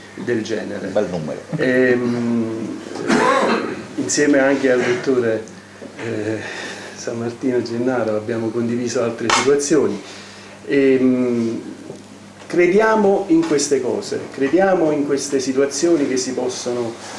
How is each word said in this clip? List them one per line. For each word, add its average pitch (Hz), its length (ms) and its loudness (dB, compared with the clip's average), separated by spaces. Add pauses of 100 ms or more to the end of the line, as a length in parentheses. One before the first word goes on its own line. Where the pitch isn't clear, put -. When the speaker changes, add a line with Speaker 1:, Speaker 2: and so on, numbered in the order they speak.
(160)
Speaker 1:
del 110 280 -2
genere. 98 440 -6
Speaker 2:
Un 95 60 -8
bel 101 160 0
numero. 78 300 -6 (180)
Speaker 1:
Ehm, 120 1200 0 (1160)
insieme 143 440 2
anche 131 320 2
al 123 100 2
dottore, 120 600 0 (540)
eh, 110 420 -4 (560)
San 120 220 -8
Martino 120 440 -2
Gennaro 117 540 0
abbiamo 113 340 -4
condiviso 120 520 -2
altre 117 280 -2
situazioni. 131 720 2 (680)
Ehm, 127 920 2 (960)
crediamo 196 720 4
in 165 180 6
queste 143 360 2
cose, 107 360 -2 (140)
crediamo 170 600 4
in 147 140 0
queste 135 360 0
situazioni 139 680 2
che 127 80 0
si 127 180 -2
possono 123 600 -4 (260)